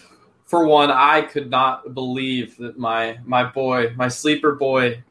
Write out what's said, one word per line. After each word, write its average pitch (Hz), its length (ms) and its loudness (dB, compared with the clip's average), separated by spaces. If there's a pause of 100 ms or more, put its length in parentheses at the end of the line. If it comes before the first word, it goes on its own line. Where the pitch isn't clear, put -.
(460)
for 170 200 2
one, 147 240 6
I 143 320 4
could 139 300 -8
not 131 420 -2
believe 127 640 -6
that 120 180 -14
my, 113 480 -4
my 123 200 0
boy, 123 520 -2
my 127 120 -2
sleeper 151 480 0
boy, 127 560 0